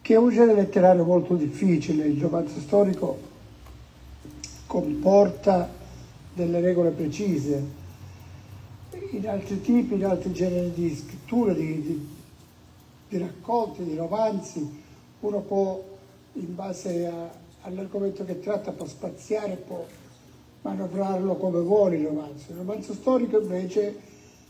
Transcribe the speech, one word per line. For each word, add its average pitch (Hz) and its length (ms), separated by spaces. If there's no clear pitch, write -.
che - 140
è - 20
un 240 140
genere 220 320
letterario 185 420
molto 175 300
difficile. 151 720
Il 139 160
romanzo 165 360
storico - 720
comporta 180 1000
delle 175 280
regole 175 300
precise. 147 720
In 202 160
altri 202 340
tipi, 240 340
in 190 100
altri 185 260
generi 175 420
di 165 220
scrittura, 226 580
di, 156 300
di, 147 260
di 196 100
racconti, 202 640
di 160 140
romanzi, 180 840
uno 202 220
può, 190 420
in 180 200
base 175 540
a, 170 200
all'argomento 196 600
che 175 140
tratta, 202 320
può - 160
spaziare, 202 680
può 175 280
manovrarlo 190 720
come 180 240
vuole 180 380
il 151 100
romanzo. 151 460
Il 170 60
romanzo 196 360
storico 233 460
invece 185 580